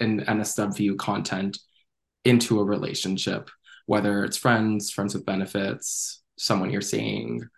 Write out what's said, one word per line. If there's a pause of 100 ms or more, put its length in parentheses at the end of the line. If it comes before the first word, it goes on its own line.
in
N
S
W
content (640)
into
a
relationship, (360)
whether
it's
friends,
friends
with
benefits, (140)
someone
you're
seeing. (160)